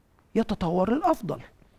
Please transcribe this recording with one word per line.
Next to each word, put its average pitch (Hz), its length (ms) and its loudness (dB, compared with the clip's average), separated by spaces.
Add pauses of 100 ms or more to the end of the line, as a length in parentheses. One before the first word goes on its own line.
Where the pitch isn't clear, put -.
(340)
يتطور 190 580 0
للأفضل. 294 480 0 (380)